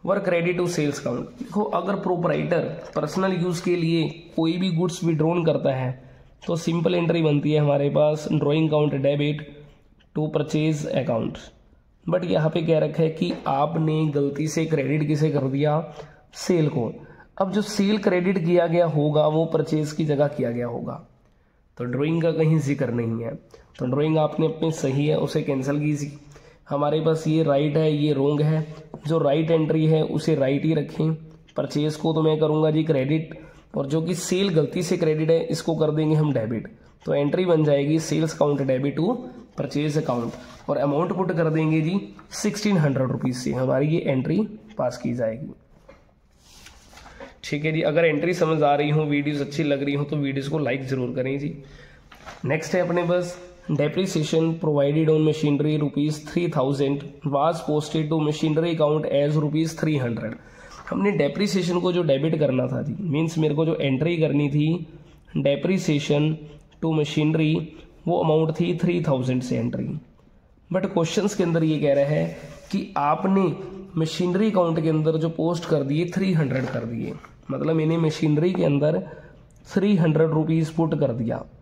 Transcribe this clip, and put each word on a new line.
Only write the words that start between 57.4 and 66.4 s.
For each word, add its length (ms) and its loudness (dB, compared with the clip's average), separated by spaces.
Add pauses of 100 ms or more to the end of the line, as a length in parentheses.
posted 480 -2
to 160 2
machinery 480 0
account 320 2 (100)
as 280 2
rupees 340 -2
three 240 0
hundred। 320 -6 (540)
हमने 280 0
depreciation 600 0
को 140 0
जो 100 0
debit 360 2
करना 280 2
था 140 -4
जी, 180 -6
means 380 -2
मेरे 180 2
को 100 2
जो 100 0
entry 420 0
करनी 320 2
थी 200 2 (800)
depreciation 840 0 (520)